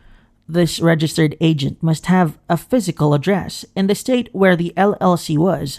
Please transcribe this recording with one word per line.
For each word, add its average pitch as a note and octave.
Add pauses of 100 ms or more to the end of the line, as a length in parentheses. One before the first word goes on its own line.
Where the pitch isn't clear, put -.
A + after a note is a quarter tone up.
(480)
This E3
registered D#3+
agent C#3+
must D#3+
have F3+ (100)
a E3+
physical D#3+
address E3 (100)
in G3
the G3+
state B3
where F#3+
the E3+
L G3
L F3+
C D#3
was D#3